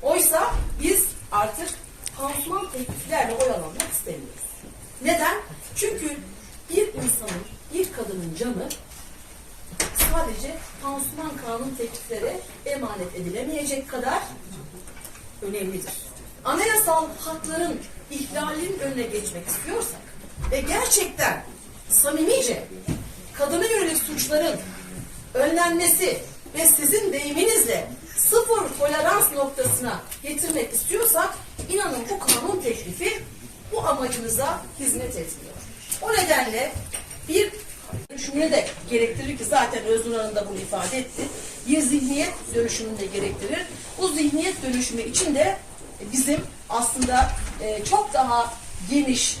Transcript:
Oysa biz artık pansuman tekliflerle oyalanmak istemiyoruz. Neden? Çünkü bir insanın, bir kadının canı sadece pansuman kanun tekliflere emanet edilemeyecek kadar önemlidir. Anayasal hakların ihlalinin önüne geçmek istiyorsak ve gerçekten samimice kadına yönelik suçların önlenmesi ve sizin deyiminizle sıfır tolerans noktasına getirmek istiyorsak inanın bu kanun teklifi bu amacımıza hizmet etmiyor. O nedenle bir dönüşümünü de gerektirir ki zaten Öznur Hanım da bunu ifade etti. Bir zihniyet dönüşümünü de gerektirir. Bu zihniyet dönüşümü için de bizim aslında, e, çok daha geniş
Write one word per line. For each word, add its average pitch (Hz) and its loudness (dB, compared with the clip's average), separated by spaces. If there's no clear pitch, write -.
Oysa 320 4
biz 370 4
artık 220 0
pansuman 294 -4
tekliflerle 254 -2
oyalanmak 233 0
istemiyoruz. - -6
Neden? 339 4
Çünkü 311 -2
bir 392 2
insanın, 208 -2
bir 359 0
kadının 185 -6
canı 233 -2
sadece 233 0
pansuman 277 -4
kanun 247 -4
tekliflere 233 -4
emanet 220 -4
edilemeyecek 262 -4
kadar 262 -2
önemlidir. 196 -4
Anayasal 330 4
hakların 320 -4
ihlalinin 311 -4
önüne 262 -2
geçmek 202 -4
istiyorsak - -4
ve 269 2
gerçekten 392 2
samimice 320 4
kadına 330 2
yönelik 370 2
suçların 302 2
önlenmesi 339 4
ve 330 6
sizin 381 6
deyiminizle 294 4
sıfır 453 4
tolerans 302 4
noktasına 254 0
getirmek 294 -2
istiyorsak 381 2
inanın 349 0
bu 392 -2
kanun 359 0
teklifi 254 -2
bu - 0
amacımıza 254 0
hizmet - 0
etmiyor. - -8
O 440 0
nedenle 285 4
bir 392 4
dönüşümünü 277 2
de - 6
gerektirir 247 0
ki - -6
zaten 240 4
Öznur 226 2
Hanım 214 -2
da 202 0
bunu 190 -6
ifade 190 -2
etti. - -4
Bir 302 6
zihniyet 277 2
dönüşümünü 226 0
de 196 -2
gerektirir. 202 -2
Bu 370 2
zihniyet 311 2
dönüşümü 247 0
için 262 2
de 311 6
bizim 277 4
aslında, 247 4
e, 214 -2
çok 427 4
daha 240 4
geniş 262 4